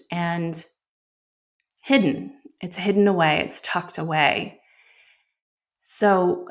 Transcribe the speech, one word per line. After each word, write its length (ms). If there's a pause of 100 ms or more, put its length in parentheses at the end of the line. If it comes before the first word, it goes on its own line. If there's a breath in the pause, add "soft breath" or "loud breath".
(120)
and 540 (1160)
hidden. 520 (280)
It's 160
hidden 300
away. 320
It's 220
tucked 360
away. 640 (1200 soft breath)
So 680